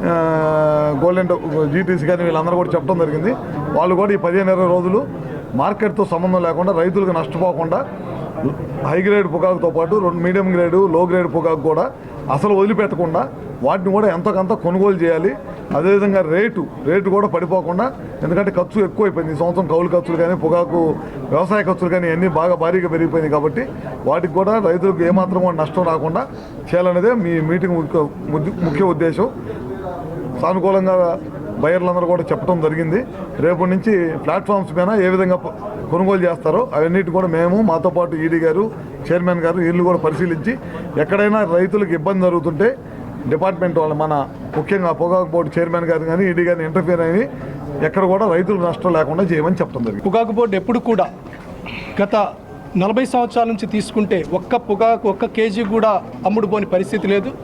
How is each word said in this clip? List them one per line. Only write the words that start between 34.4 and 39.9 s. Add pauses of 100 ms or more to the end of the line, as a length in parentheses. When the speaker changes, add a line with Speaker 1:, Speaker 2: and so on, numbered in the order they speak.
Speaker 1:
పైన (160)
ఏ
విధంగా
ప-, (360)
కొనుగోలు
చేస్తారో
అవన్నిటి
కూడా
మేము, (140)
మాతో
పాటు
ఈడీ
గారు, (360)
చైర్మన్
గారు,
వీళ్ళు
కూడా